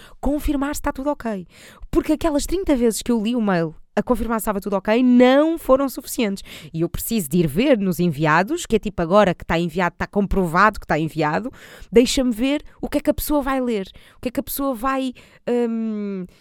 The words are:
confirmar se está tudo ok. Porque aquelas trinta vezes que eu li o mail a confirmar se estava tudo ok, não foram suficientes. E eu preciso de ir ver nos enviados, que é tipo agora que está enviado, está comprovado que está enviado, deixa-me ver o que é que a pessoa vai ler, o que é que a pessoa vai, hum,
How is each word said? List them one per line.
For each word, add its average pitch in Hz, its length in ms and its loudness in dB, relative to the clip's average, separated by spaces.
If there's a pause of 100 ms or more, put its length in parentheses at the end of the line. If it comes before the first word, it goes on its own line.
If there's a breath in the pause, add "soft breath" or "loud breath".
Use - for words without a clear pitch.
(200 loud breath)
confirmar 285 540 -2
se - 60 -8
está 285 100 -4
tudo 277 200 -4
ok. 214 360 -6 (460 loud breath)
Porque 311 220 2
aquelas 294 300 0
trinta 339 300 0
vezes 233 280 2
que 240 100 -2
eu 226 100 0
li 233 140 -2
o 240 40 0
mail 170 320 0 (220)
a 208 80 0
confirmar 233 380 -2
se - 20 -8
estava 196 180 -4
tudo 196 140 -4
ok, 214 260 2
não 254 560 6
foram 269 320 2
suficientes. 220 540 -4 (320 loud breath)
E 160 60 -4
eu 165 80 0
preciso 202 400 -4
de 165 100 0
ir 165 80 4
ver 220 320 2
nos 185 220 -2
enviados, 175 680 0
que - 80 -2
é 208 60 4
tipo 196 200 -6
agora 185 320 4
que - 120 -10
está 175 120 -2
enviado, 170 380 -2
está 180 140 -8
comprovado 196 720 0
que - 40 -12
está 165 140 0
enviado, 160 540 -2 (380 loud breath)
deixa-me 247 420 4
ver 269 320 -2 (180 soft breath)
o 240 60 -6
que 294 100 0
é - 20 -8
que 294 100 0
a 294 40 4
pessoa 294 260 -2
vai 262 200 -2
ler, 226 280 -4 (280 soft breath)
o - 40 -20
que 254 80 -6
é 240 40 -10
que - 80 -6
a - 20 -2
pessoa 277 320 -4
vai, 262 380 -4 (360 soft breath)
hum, 226 800 -4 (140 soft breath)